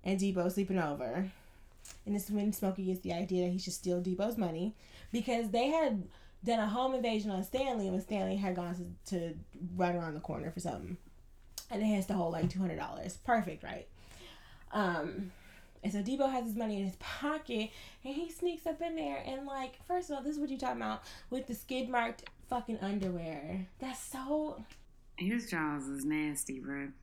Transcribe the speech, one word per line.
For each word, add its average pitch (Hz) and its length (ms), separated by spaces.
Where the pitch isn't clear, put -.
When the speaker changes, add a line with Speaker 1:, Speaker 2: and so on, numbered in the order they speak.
Speaker 1:
and 190 160
Debo 185 320
sleeping 190 280
over. 151 500
And 202 100
this 190 100
is 202 60
when 208 220
Smokey 190 320
gets 185 160
the 180 120
idea 180 320
that 180 60
he 185 80
should 180 140
steal 175 280
Debo's 190 360
money 180 380
because 233 380
they 233 180
had 285 360
done 226 160
a 214 80
home 254 260
invasion 220 380
on 190 120
Stanley 247 460
when 185 120
Stanley 190 360
had 190 180
gone 175 200
to, 190 100
to 165 160
run 180 200
around 165 180
the 151 60
corner 156 320
for - 80
something. - 360
And 208 100
they 220 60
had 202 200
to 202 60
hold, 170 200
like, 165 160
two 185 100
hundred 170 180
dollars. - 400
Perfect, 185 460
right? - 240
Um, 175 600
and 202 100
so 202 100
Debo 269 260
has 254 160
his 220 100
money 214 240
in 196 60
his 185 120
pocket, 269 720
and 269 100
he 339 160
sneaks 339 380
up 311 140
in 330 140
there, 285 300
and, 269 220
like, 262 400
first 359 240
of 277 60
all, 262 60
this 294 100
is 294 60
what 294 100
you 262 80
talking 247 240
about 214 200
with 254 160
the 233 80
skid 254 340
marked 233 360
fucking 233 300
underwear. 180 840
That's 262 240
so 285 600
Speaker 2:
His 226 320
jaws 147 380
is 139 180
nasty, 147 540
bro. 139 300